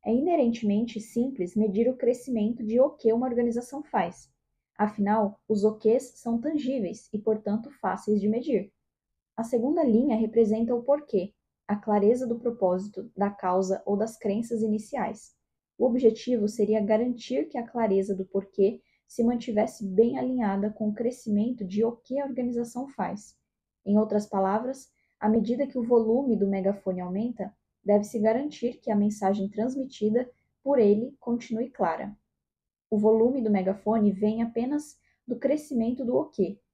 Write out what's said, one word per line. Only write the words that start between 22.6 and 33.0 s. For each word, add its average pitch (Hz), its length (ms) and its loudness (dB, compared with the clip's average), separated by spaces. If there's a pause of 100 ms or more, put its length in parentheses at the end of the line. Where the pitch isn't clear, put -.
faz. 202 480 -8 (480)
Em 202 120 4
outras 214 280 2
palavras, 214 680 -2 (280)
à 214 100 0
medida 233 380 0
que 262 100 -8
o 233 60 -2
volume 233 520 4
do 196 120 0
megafone 196 520 -2
aumenta, 190 540 -6 (300)
deve-se 208 360 2
garantir 247 600 0
que 226 100 -4
a 208 40 2
mensagem 202 520 0
transmitida 247 840 -2 (320)
por 277 180 2
ele 214 400 4
continue 233 500 -4
clara. 180 460 -4 (760)
O 214 80 0
volume 226 440 4